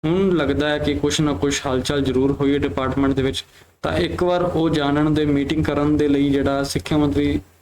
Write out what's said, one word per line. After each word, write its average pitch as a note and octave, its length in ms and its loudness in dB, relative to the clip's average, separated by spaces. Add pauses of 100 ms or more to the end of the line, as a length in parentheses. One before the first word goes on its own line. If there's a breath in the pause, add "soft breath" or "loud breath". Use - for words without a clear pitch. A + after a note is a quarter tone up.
ਹੁਣ F3+ 320 2
ਲੱਗਦਾ C#3 320 0
ਹੈ D3 100 0
ਕਿ D3 160 -2
ਕੁਛ C#3+ 260 -2
ਨਾ D3 120 2
ਕੁਛ C#3+ 340 -2
ਹਲਚਲ C3+ 360 -2
ਜ਼ਰੂਰ C3 300 2
ਹੋਈ C#3 220 0
ਹੈ C#3+ 40 0
ਡਿਪਾਰਟਮੈਂਟ C#3 540 -2
ਦੇ C3+ 100 0
ਵਿੱਚ। C3 220 -4 (380 soft breath)
ਤਾਂ D#3+ 100 -4
ਇੱਕ - 300 -2
ਵਾਰ F3 200 2
ਉਹ E3 280 0
ਜਾਣਨ D3 440 2
ਦੇ, D3+ 100 2
ਮੀਟਿੰਗ D3 400 0
ਕਰਨ D3 320 0
ਦੇ D3 120 2
ਲਈ C#3+ 220 2
ਜਿਹੜਾ C#3 320 0
ਸਿੱਖਿਆ C#3+ 360 -2
ਮੰਤਰੀ C#3+ 420 2 (220)